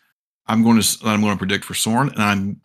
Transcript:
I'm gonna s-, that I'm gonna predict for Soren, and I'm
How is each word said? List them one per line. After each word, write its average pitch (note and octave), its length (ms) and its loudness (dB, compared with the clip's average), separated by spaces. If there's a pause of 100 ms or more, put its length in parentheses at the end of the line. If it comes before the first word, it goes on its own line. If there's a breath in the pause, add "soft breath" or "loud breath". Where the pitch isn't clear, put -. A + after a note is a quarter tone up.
(480)
I'm A2+ 160 2
gonna A2+ 160 6
s-, - 180 0
that - 100 -6
I'm G#2+ 140 0
gonna G#2 160 0
predict G2 260 -2
for - 100 -12
Soren, A#2+ 360 -2
and A2 120 -6
I'm G2+ 440 -2